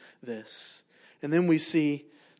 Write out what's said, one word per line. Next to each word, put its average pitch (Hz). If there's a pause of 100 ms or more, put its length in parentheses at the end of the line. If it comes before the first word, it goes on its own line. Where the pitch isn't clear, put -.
(220)
this. - (380)
And 147
then 175
we 165
see 151 (360)